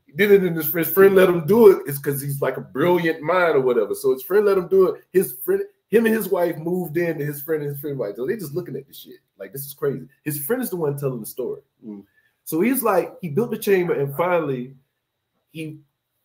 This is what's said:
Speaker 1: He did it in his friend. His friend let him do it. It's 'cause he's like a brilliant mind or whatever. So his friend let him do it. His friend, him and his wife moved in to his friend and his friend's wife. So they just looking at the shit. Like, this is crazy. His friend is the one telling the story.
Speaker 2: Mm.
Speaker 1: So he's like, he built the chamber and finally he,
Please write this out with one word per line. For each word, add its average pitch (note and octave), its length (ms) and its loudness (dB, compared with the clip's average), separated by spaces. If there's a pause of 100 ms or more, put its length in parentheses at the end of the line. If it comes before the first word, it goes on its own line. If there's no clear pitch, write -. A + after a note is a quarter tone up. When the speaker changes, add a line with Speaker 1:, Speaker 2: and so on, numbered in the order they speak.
Speaker 1:
He - 100 -20
did G3+ 180 4
it G3 100 8
in E3+ 120 -2
his D#3 140 -6
friend. E3 160 -2
His D#3 100 -6
friend F#3+ 200 6
let F#3 140 6
him F3 180 0
do G#3+ 240 8
it. F3 160 4
It's C#3 120 -8
'cause C#3 220 -4
he's C#3 220 -6
like C3 140 -2
a - 40 -10
brilliant E3 640 0
mind E3+ 340 2
or C3+ 40 4
whatever. A#2 340 2
So C3 180 0
his C3 120 -4
friend G3+ 200 2
let G3 140 2
him F3 100 -4
do F#3+ 200 4
it. - 240 -6
His F3+ 220 0 (100)
friend, G3 180 0 (280)
him A3+ 160 4
and A3 80 2
his G3+ 140 -2
wife F3 300 -2
moved E3 380 -4
in E3+ 220 -2
to C#3+ 60 -4
his D3 160 -8
friend D#3 220 -4
and D3 80 -6
his C#3 100 -10
friend's C#3+ 200 -8
wife. G2+ 160 -6
So B2+ 100 -6
they G#3+ 100 -4
just C#3+ 180 -10
looking D#3+ 220 -8
at - 120 -14
the - 40 -20
shit. - 280 -20 (180)
Like, G2 140 -16
this C#3 120 -12
is - 100 -16
crazy. - 340 -6 (160)
His D3 200 -6
friend B3+ 160 -2
is A3 100 -6
the F#3 60 -8
one C#3+ 220 -4
telling C3 220 -6
the G#2 60 -12
story. - 340 -8 (260)
Speaker 2:
Mm. G2+ 180 -16 (400)
Speaker 1:
So D#3+ 160 -4
he's A#3+ 220 0
like, G3 400 0
he F3 60 -6
built G#3 240 -2
the A3 60 -8
chamber F3+ 360 0
and C#3 220 -4
finally D3 580 -2 (800)
he, D#3 260 -14 (460)